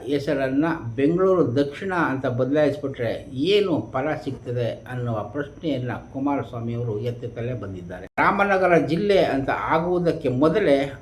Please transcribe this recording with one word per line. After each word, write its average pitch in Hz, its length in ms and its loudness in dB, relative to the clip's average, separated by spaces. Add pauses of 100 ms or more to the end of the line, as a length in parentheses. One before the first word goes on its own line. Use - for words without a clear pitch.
ಹೆಸರನ್ನು 139 680 0 (220)
ಬೆಂಗಳೂರು 170 500 4 (120)
ದಕ್ಷಿಣ 143 380 -2 (120)
ಅಂತ 131 280 -2
ಬದಲಾಯಿಸಿಬಿಟ್ರೆ 131 760 0 (360)
ಏನು 196 260 4 (180)
ಫಲ 131 160 -2 (100)
ಸಿಗ್ತದೆ 120 520 -4 (180)
ಅನ್ನುವ 123 300 -4 (120)
ಪ್ರಶ್ನೆಯನ್ನು 135 640 -4 (140)
ಕುಮಾರಸ್ವಾಮಿ 127 640 -4
ಅವರು 117 200 -4 (120)
ಎತ್ತುತ್ತಲೇ 120 460 -6
ಬಂದಿದ್ದಾರೆ. 92 540 -10 (100)
ರಾಮನಗರ 190 580 4 (120)
ಜಿಲ್ಲೆ 196 400 2
ಅಂತ 135 220 0 (200)
ಆಗುವುದಕ್ಕೆ 165 680 2
ಮೊದಲೇ 156 420 4 (220)